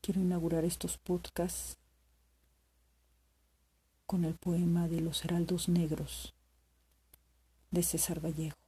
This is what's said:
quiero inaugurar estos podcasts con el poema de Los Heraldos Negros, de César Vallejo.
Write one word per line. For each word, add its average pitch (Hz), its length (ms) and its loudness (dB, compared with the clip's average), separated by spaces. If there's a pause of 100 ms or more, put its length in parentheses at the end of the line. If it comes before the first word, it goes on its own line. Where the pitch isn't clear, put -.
quiero 190 200 0
inaugurar 170 440 2
estos - 340 -4
podcasts - 760 -4 (2250)
con 175 180 0
el 165 120 0
poema 170 520 2
de 165 140 0
Los 160 240 -2
Heraldos 170 420 0
Negros, 156 680 0 (1400)
de 175 100 2
César 160 420 0
Vallejo. 156 440 -2